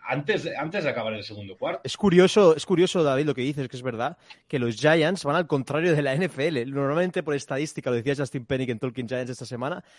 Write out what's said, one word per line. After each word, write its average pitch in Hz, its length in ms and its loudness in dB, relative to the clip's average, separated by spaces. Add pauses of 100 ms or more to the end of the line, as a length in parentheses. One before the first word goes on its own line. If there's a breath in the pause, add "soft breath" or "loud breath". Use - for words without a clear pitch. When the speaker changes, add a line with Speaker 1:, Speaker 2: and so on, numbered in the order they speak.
Speaker 1:
antes 147 380 -2
de, 107 100 -6
antes 160 300 -4
de 139 60 0
acabar 113 240 -4
el 104 100 -8
segundo 101 320 -14
cuarto. 170 280 -6
Speaker 2:
Es - 120 -8
curioso, 185 580 8
es 151 120 -6
curioso, 180 360 2
David, 143 220 2
lo 143 100 0
que 127 60 -6
dices, 135 260 -4
que 131 100 -12
es 123 60 -12
verdad, 123 360 -6 (280 loud breath)
que 147 120 -4
los 117 180 0
Giants 156 480 2
van 143 120 0
al 175 100 0
contrario 151 480 0
de 147 80 2
la 135 100 0
N 165 140 0
F 143 200 -2
L. 131 200 -2
Normalmente 147 560 -2
por 147 120 -2
estadística, 139 540 -6
lo 123 80 2
decía 127 180 0
Justin 131 300 -6
Pennick 131 240 -2
en 117 100 -4
Talking 123 300 -6
Giants 123 220 -6
esta 123 160 -12
semana, 131 360 -8 (160 soft breath)